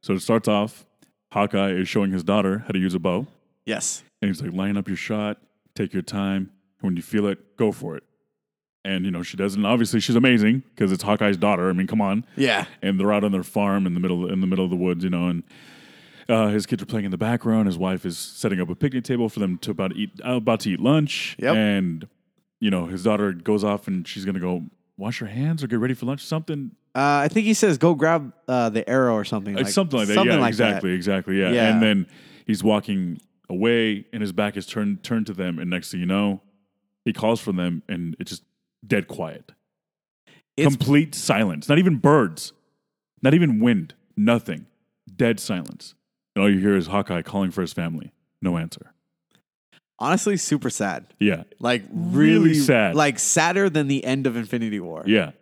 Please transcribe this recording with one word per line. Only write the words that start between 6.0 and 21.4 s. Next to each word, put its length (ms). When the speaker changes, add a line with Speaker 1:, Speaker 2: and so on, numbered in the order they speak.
Speaker 1:
time. 500
When 160
you 40
feel 260
it, 280
go 160
for 240
it." 80
And, 200
you 60
know, 120
she 140
does. 180
And 100
obviously 360
she's 140
amazing 480
'cause 160
it's 120
Hawkeye's 340
daughter. 320
I 40
mean, 140
come 140
on. 240
Speaker 2:
Yeah. 300
Speaker 1:
And 180
they're 140
out 100
on 80
their 120
farm 420
in 80
the 80
middle, 280
in 120
the 60
middle 180
of 60
the 40
woods, 300
you 60
know, 180
and, 140
uh, 220
his 160
kids 180
are 40
playing 180
in 60
the 60
background. 500
His 100
wife 280
is 120
setting 420
up 100
a 60
picnic 300
table 240
for 100
them 200
to 120
about 240
eat, 160
uh, 80
about 280
to 100
eat 100
lunch. 580
Speaker 2:
Yep. 160